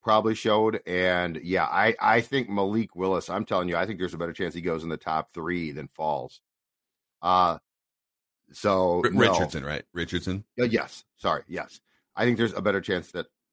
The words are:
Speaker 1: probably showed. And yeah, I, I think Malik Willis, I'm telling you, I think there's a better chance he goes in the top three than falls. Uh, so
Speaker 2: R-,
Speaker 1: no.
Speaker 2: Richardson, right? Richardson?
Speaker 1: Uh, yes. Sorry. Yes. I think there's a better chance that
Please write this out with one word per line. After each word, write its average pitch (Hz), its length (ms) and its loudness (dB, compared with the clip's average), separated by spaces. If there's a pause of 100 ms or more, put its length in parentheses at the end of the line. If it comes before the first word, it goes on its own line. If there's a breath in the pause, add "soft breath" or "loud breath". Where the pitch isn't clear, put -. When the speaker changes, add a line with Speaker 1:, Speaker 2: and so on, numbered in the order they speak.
Speaker 1:
probably 110 320 4
showed. 110 520 2
And 90 560 0
yeah, 87 220 0
I, 104 340 2
I 110 220 4
think 123 300 -4
Malik 101 440 0
Willis, 90 360 0
I'm 104 160 -4
telling 90 240 0
you, 85 60 -2
I 90 100 0
think 104 120 -8
there's 87 140 -4
a 82 60 -10
better 85 160 -4
chance 85 180 -4
he 85 80 -8
goes 82 220 -2
in 82 80 -8
the 78 80 -4
top 78 320 -4
three 85 400 -6
than 71 180 -10
falls. 73 520 -6 (840)
Uh, 87 360 4 (920)
so 92 520 2
Speaker 2:
R-, 120 60 2
Speaker 1:
no. 95 100 2
Speaker 2:
Richardson, 82 440 2
right? 73 200 -6 (100)
Richardson? 90 500 -4 (160)
Speaker 1:
Uh, 123 40 4
yes. 110 400 -2 (120)
Sorry. 80 320 -2
Yes. 82 320 -10 (360)
I 110 80 2
think 120 120 4
there's 113 160 2
a 101 80 -6
better 98 200 2
chance 87 320 -4
that 87 140 -6 (260)